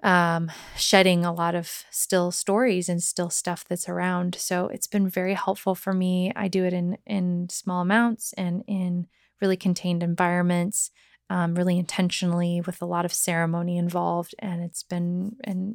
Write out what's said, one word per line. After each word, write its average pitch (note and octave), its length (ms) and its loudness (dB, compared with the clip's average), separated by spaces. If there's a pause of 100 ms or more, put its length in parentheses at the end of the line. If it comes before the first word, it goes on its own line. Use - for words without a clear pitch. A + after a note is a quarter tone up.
um, E3+ 480 4 (240)
shedding F#3 480 6
a F3 80 0
lot E3+ 220 0
of - 380 -6
still F3 400 2
stories G3 580 2
and F3 140 0
still F3 260 -4
stuff - 400 -4
that's - 180 -4
around. F3+ 460 -2
So - 340 -2
it's - 200 -8
been G3 200 2
very F#3 280 -2
helpful F#3+ 400 -2
for F#3+ 180 -4
me. F#3 420 2
I G3+ 120 -2
do F#3 180 0
it F3+ 80 0
in, F3 320 -2
in F3+ 440 -2
small F3+ 320 -4
amounts A3 520 0
and F3+ 320 -4
in F3+ 400 -2 (340)
really F#3+ 180 2
contained F3 440 0
environments, F3 880 2 (400)
um, F3 240 0
really F3+ 240 2
intentionally F3 840 0
with F3 200 -6
a F3 60 -4
lot F3 180 0
of F3 80 -4
ceremony E3+ 640 0
involved. F3 640 0
And F3 240 -4
it's - 180 -10
been F3+ 540 -4 (100)
a G3+ 80 -4 (220)